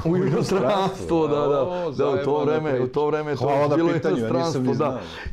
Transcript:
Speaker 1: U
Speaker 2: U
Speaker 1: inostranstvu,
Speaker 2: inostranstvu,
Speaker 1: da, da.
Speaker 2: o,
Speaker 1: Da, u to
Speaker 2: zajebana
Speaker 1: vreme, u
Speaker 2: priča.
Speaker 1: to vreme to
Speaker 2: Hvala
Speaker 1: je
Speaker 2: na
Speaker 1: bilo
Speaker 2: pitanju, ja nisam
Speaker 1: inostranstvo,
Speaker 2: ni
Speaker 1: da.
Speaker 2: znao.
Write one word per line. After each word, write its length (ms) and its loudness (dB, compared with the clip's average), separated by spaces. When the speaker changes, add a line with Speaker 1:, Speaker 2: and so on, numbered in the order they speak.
Speaker 1:
U 40 2
Speaker 2:
U 80 2
Speaker 1:
inostranstvu, 400 0
Speaker 2:
inostranstvu, 720 0
Speaker 1:
da, 100 0
da. 240 2
Speaker 2:
o, 300 -2
Speaker 1:
Da, 180 0
u 80 0
to 60 0
Speaker 2:
zajebana 200 0
Speaker 1:
vreme, 280 0
u 40 2
Speaker 2:
priča. 180 -2
Speaker 1:
to 140 2
vreme 240 -2
to 80 -2
Speaker 2:
Hvala 160 0
Speaker 1:
je 140 2
Speaker 2:
na 60 2
Speaker 1:
bilo 140 2
Speaker 2:
pitanju, 280 0
ja 60 -2
nisam 120 0
Speaker 1:
inostranstvo, 260 0
Speaker 2:
ni 60 0
Speaker 1:
da. 80 0
Speaker 2:
znao. 240 0